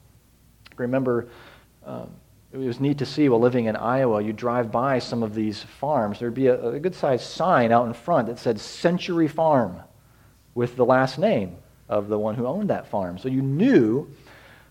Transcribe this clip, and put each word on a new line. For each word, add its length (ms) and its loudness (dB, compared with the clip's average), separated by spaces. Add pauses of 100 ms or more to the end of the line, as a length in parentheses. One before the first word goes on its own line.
(760)
Remember, 540 -2 (560)
um, 240 -12 (420)
it 60 -12
was 240 -4
neat 160 0
to 80 -4
see 240 2
while 100 4
living 260 4
in 120 0
Iowa, 440 0
you 120 -4
drive 360 -2
by 300 0
some 240 -4
of 100 -4
these 300 -4
farms, 560 -4
there'd 140 -4
be 140 2
a, 240 2
a 80 -6
good-sized 440 -2
sign 480 2
out 160 4
in 60 -6
front 340 0
that 120 -10
said 200 -2
Century 680 0
Farm 520 0 (720)
with 220 -4
the 100 4
last 320 2
name 380 0 (320)
of 220 -2
the 100 0
one 160 -2
who 100 -4
owned 260 -2
that 180 -4
farm. 280 -4
So 120 -8
you 120 0
knew 680 2 (600)